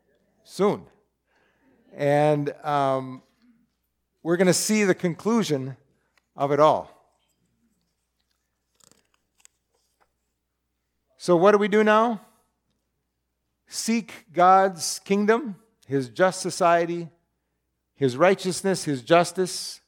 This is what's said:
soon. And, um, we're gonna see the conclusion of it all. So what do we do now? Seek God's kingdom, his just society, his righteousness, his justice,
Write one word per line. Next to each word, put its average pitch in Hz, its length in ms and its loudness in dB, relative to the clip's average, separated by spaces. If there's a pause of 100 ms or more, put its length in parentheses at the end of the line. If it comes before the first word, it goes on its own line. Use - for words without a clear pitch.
(420)
soon. 175 440 -4 (1040)
And, 147 560 0 (160)
um, 135 580 -4 (1000)
we're 170 160 -4
gonna 180 160 4
see 214 300 0
the 185 100 2
conclusion 156 840 -4 (580)
of 139 160 -4
it 143 80 0
all. 139 320 2 (4000)
So 180 180 2
what 190 160 6
do 208 60 4
we 208 100 0
do 214 160 2
now? 214 380 0 (1400)
Seek - 680 -8
God's 185 680 2
kingdom, 208 560 0 (300)
his 131 220 -4
just 180 320 -2
society, 170 720 -2 (840)
his 127 200 0
righteousness, 185 680 0
his 135 180 -6
justice, 170 840 -2